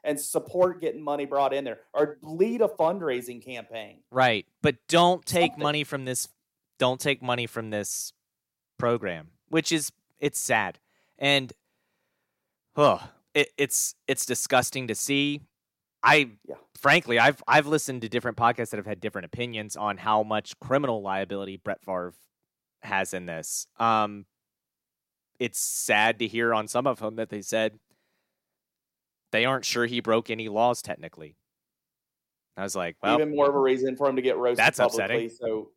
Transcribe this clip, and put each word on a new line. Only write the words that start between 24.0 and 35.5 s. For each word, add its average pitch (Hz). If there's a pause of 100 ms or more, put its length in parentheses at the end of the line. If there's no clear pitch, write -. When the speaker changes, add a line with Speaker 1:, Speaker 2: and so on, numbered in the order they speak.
Speaker 2:
it's -
sad 110
to 117
hear 117
on 107
some 127
of 123
them 110
that 113
they 104
said 110 (1500)
they 110
aren't 131
sure 120
he 120
broke 113
any 110
laws 113
technically. 78 (1200)
I 92
was 98
like, 87
"Well," 107
Speaker 1:
Even 151
more 143
of 143
a 143
reason 131
for 139
him 131
to 131
get 127
roasted 120
Speaker 2:
That's 127
Speaker 1:
publicly, 117
Speaker 2:
upsetting. 113
Speaker 1:
so 110